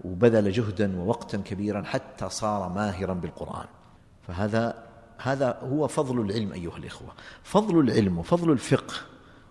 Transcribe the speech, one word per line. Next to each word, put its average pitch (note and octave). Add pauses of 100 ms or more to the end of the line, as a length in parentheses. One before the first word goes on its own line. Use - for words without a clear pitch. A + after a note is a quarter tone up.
وبذل G2+
جهدا G2
ووقتا G#2
كبيرا G2+
حتى -
صار G#2
ماهرا F#2
بالقرآن. E2 (640)
فهذا، G#2+ (340)
هذا C3
هو C#3
فضل B2+
العلم G#2
أيها E2+
الإخوة. - (340)
فضل G3
العلم G#2
وفضل E3+
الفقه - (560)